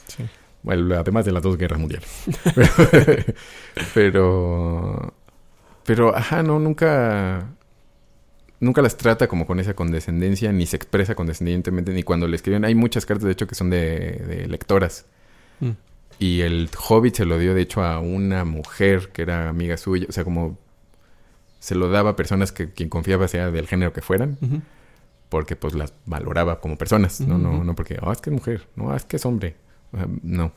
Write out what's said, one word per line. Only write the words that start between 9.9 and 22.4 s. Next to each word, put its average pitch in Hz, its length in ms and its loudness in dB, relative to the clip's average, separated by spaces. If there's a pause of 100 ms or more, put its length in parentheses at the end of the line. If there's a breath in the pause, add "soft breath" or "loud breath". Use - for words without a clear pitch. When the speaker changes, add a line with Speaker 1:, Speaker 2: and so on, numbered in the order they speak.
Speaker 2:
ni 90 140 2
se 87 100 -4
expresa 101 380 0
condescendientemente, 87 800 -2
ni 90 100 -2
cuando 87 260 0
le 82 80 -2
escriben. 101 280 -2
Hay 113 100 2
muchas 113 300 2
cartas, 104 200 -2
de 95 80 2
hecho, 95 140 -4
que - 80 -10
son 92 140 -2
de, 85 580 -2
de 87 200 -8
lectoras. 92 580 -2 (560 soft breath)
Speaker 1:
Mm. 123 100 -4 (500)
Speaker 2:
Y 90 220 2
el 85 280 0 (180)
Hobbit 117 280 4
se 104 100 0
lo 82 120 2
dio, 90 160 2
de 92 80 4
hecho, 95 200 -2
a 82 160 0
una 92 460 -2
mujer 92 680 0
que 82 100 -6
era 85 280 -2
amiga 85 260 -2
suya. 92 320 -2
O - 40 -12
sea, 87 120 -4
como 85 320 -4 (1000 soft breath)
se - 160 -6
lo 90 160 2
daba 104 200 4
a 101 60 -2
personas 95 360 0